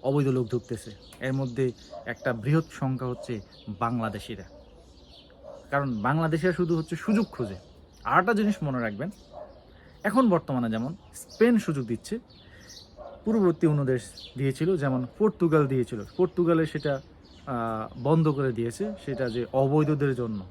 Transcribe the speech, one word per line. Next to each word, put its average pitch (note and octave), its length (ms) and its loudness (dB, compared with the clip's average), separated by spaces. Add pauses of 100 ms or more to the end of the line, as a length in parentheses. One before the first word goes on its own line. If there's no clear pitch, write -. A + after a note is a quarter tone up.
অবৈধ C#3 200 2 (100)
লোক B2 140 0
ঢুকতেছে, A#2 400 -6 (340)
এর C3 140 -2
মধ্যে C3 260 -2 (480)
একটা - 160 -4 (140)
বৃহৎ D#3+ 220 2 (140)
সংখ্যা C3 320 -2
হচ্ছে B2 220 -8 (500)
বাংলাদেশিরা। A2 600 -4 (1300)
কারণ C#3 160 0 (200)
বাংলাদেশিরা D#3+ 520 2
শুধু E3+ 200 0
হচ্ছে D#3+ 160 -6 (100)
সুযোগ G#3+ 200 2 (100)
খোঁজে। G2 220 -6 (540)
আর D#3 100 6
একটা A3 180 0
জিনিস G#3 160 0 (120)
মনে B2+ 180 -2
রাখবেন, A2 240 -6 (1000)
এখন B3 140 4 (100)
বর্তমানে B2+ 420 0
যেমন B2 160 -4 (300)
স্পেন A#3+ 320 2 (120)
সুযোগ C#3 260 -2
দিচ্ছে, - 240 -6 (1080)
পূর্ববর্তী G3 480 4
অন্য D3 100 2 (120)
দেশ B2 100 0 (360)
দিয়েছিল, C#3 300 0 (140)
যেমন C3 180 0 (180)
পর্তুগাল E3 440 4 (100)
দিয়েছিল, B2 260 0 (180)
পর্তুগালে E3+ 460 2 (100)
সেটা, D3 260 -2
আহ, A2+ 840 -6 (220)
বন্ধ D#3+ 180 6 (120)
করে C3+ 200 0
দিয়েছে, A#2+ 260 -4 (220)
সেটা C3+ 200 -2 (100)
যে B2 60 0 (120)
অবৈধদের C#3+ 680 2
জন্য। A2 180 -4 (120)